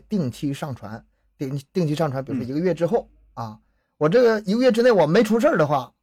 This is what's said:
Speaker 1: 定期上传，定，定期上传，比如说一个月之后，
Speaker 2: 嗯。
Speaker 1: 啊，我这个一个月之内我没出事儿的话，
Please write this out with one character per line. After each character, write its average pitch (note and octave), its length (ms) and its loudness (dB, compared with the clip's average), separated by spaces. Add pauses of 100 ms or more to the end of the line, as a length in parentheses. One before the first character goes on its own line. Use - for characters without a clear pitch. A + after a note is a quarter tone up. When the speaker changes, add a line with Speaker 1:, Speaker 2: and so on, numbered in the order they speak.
Speaker 1:
定 E3+ 220 -2
期 C#3+ 240 -6
上 D3 180 -10
传， A2 320 -14 (320)
定， C#3 240 -8 (120)
定 F3 140 -2
期 D3 100 -2
上 D#3+ 120 -2
传， C3+ 160 -6
比 - 60 -12
如 C3 80 -4
说 A2+ 100 -6
一 C3 40 -8
个 D3 80 -4
月 F3+ 120 0
之 E3 140 -2
后， G3 220 -2 (260)
Speaker 2:
嗯。 A#2 100 -10
Speaker 1:
啊， A2 140 -14 (400)
我 D3+ 100 2
这 A#3 140 4
个 A3+ 200 2
一 F#3+ 120 -2
个 A#3+ 80 0
月 C4 80 4
之 A3+ 140 2
内 B3 80 6
我 F3+ 120 4
没 E3 160 4
出 A3 180 2
事 C4 100 4
儿 C#4 100 0
的 D#3 80 2
话， C3+ 260 -2 (100)